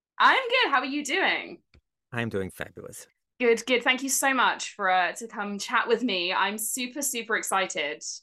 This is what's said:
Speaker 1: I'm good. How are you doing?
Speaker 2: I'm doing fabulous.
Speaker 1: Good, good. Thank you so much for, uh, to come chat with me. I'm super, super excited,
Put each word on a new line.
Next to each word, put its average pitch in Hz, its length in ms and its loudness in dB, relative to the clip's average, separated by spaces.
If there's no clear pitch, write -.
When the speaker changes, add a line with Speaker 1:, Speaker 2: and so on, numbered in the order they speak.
Speaker 1:
I'm 285 200 6
good. 466 220 2
How 262 100 4
are 277 40 -6
you 285 200 -4
doing? 190 540 -2
Speaker 2:
I'm 117 160 -2
doing 95 220 -4
fabulous. - 560 -14
Speaker 1:
Good, 233 240 4
good. 247 180 2
Thank 254 200 2
you 269 80 -4
so 269 240 2
much 214 400 0
for, 190 160 0
uh, 180 220 4
to - 140 -10
come 202 320 -6
chat 226 300 0
with 226 140 4
me. 185 280 0
I'm 196 280 0
super, 247 420 -6
super 226 380 -2
excited, 170 680 -2